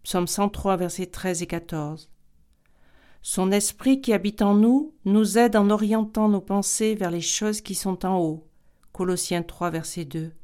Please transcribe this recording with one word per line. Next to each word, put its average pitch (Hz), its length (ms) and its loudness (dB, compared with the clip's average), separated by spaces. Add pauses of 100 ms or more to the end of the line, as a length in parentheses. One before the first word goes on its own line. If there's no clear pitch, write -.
Psaume 180 240 -2
cent 202 220 0
trois, 196 280 0
versets 180 300 -4
treize 180 340 -6
et 175 60 -6
quatorze. 156 640 -8 (1120)
Son 190 300 0
esprit 262 480 2
qui 240 120 0
habite 208 300 0
en 202 120 6
nous 240 380 4 (120)
nous 208 340 4
aide 240 160 6
en 202 160 4
orientant 214 580 2
nos 202 120 2
pensées 202 560 -2
vers 180 160 -4
les 170 80 -4
choses 214 400 -2
qui 196 160 -10
sont 185 280 -4
en 185 140 2
haut. 160 300 -2 (420)
Colossiens 180 540 -2
trois, 175 260 -6
verset 165 340 -8
deux. 160 280 -8 (120)